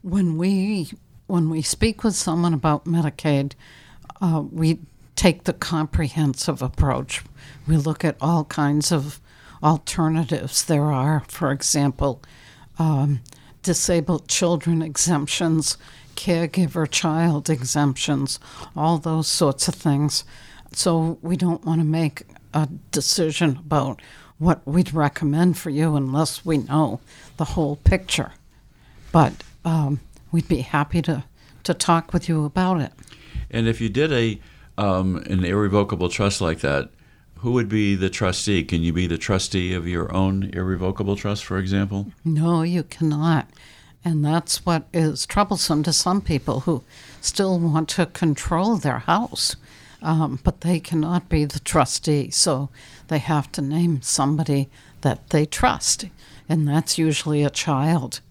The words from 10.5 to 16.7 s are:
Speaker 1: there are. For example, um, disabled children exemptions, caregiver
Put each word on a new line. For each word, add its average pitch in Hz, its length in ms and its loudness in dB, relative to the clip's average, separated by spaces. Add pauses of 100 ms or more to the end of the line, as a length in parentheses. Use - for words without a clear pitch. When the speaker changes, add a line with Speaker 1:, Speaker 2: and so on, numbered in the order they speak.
Speaker 1:
there 151 260 2
are. 143 380 0
For 143 240 -2
example, 143 680 -2 (560)
um, 147 420 0 (420)
disabled 170 640 0
children 170 560 0
exemptions, 160 920 0 (400)
caregiver 170 720 0